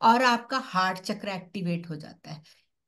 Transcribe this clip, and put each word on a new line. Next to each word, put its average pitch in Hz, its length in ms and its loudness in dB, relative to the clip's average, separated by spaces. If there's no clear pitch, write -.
और 233 200 8
आपका 247 360 2
heart 185 400 -2
chakra 208 300 -8
activate 175 640 -6
हो 151 60 -8
जाता - 340 -16
है। 151 120 -16